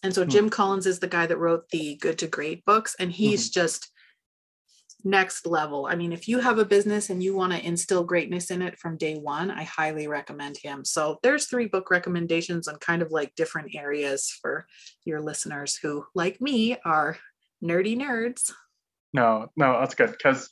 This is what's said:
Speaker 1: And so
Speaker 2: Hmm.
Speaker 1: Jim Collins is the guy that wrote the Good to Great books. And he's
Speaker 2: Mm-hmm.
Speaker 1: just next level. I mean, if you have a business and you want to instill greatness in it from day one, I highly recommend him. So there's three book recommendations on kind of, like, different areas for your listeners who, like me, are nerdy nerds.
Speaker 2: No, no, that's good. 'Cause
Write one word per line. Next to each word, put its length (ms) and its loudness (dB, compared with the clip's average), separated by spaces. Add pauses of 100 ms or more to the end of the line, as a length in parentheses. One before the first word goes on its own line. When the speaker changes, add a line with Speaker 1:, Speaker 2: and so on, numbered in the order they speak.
Speaker 1:
And 100 0
so 120 4
Speaker 2:
Hmm. 60 2
Speaker 1:
Jim 200 6
Collins 360 2
is 120 2
the 80 -2
guy 200 2
that 120 0
wrote 320 2
the 260 -4
Good 220 0
to 80 -2
Great 380 -6
books. 340 4
And 140 -2
he's 360 2
Speaker 2:
Mm-hmm. 120 0
Speaker 1:
just 320 -2 (1120)
next 420 2
level. 400 0
I 100 -2
mean, 160 -2
if 160 -8
you 120 2
have 180 4
a 60 4
business 460 4
and 120 -2
you 120 0
want 180 0
to 140 -4
instill 380 0
greatness 460 -2
in 100 -4
it 180 -6
from 200 -8
day 180 -2
one, 340 -4
I 140 -8
highly 440 -4
recommend 500 -8
him. 260 -12
So 380 -2
there's 240 2
three 220 -2
book 220 -2
recommendations 760 0
on 80 -10
kind 240 -2
of, 100 -2
like, 240 -2
different 400 -4
areas 560 -4 (120)
for 240 -6 (380)
your 180 -4
listeners 540 -6
who, 280 -6 (100)
like 260 -2
me, 440 2
are 320 0 (480)
nerdy 320 2
nerds. 560 -4 (640)
Speaker 2:
No, 420 4
no, 240 4
that's 140 -2
good. 280 2
'Cause 300 2